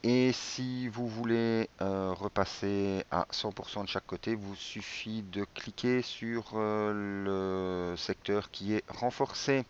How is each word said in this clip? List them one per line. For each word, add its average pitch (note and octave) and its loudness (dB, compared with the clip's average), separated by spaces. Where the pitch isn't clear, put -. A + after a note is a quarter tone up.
Et B2+ 6
si B2+ -4
vous A#2 -2
voulez, A2+ 2
euh, F#2+ 2
repasser G2+ 0
à - 2
cent - -2
pour - -10
cent G#2 -4
de G2 -6
chaque - -4
côté, A2 -2
vous G2 -8
suffit A2 -8
de G2 -4
cliquer B2 0
sur, A2+ -6
euh, G2 0
le F2 -4
secteur G2+ -2
qui G2+ -2
est G#2+ 0
renforcé C3+ 0